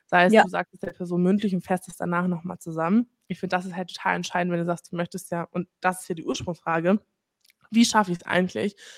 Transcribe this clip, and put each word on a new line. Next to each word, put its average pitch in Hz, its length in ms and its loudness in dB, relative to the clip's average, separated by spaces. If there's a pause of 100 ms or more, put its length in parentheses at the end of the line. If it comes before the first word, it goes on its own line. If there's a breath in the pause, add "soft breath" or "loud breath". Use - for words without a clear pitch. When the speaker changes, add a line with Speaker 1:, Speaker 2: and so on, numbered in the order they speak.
Speaker 1:
sei 180 200 6
es, 214 100 6
Speaker 2:
Ja. 208 60 10
Speaker 1:
du 190 60 4
sagst 175 260 -6
es - 60 -18
der - 120 -8
Person 175 300 -2
mündlich 202 320 2
und 175 80 -2
fährst - 260 -4
es 170 80 -18
danach 175 320 -2
noch 170 160 -4
mal 180 160 -10
zusammen. 170 480 0 (200)
Ich 180 120 -10
finde, 185 160 -4
das 180 100 -2
ist 180 100 -12
halt 180 180 -8
total 185 220 -2
entscheidend, 175 360 -2
wenn 170 80 0
du 170 60 -2
sagst, 175 260 -6
du 180 40 -8
möchtest 175 360 -6
ja, 170 180 -4
und 180 180 -6 (120)
das 185 220 -2
ist - 80 -18
ja 180 40 -4
die 165 100 -12
Ursprungsfrage, 170 760 -2 (720)
wie 226 140 6
schaffe 202 260 2
ich's 175 120 -6
eigentlich, 180 520 -2 (220 soft breath)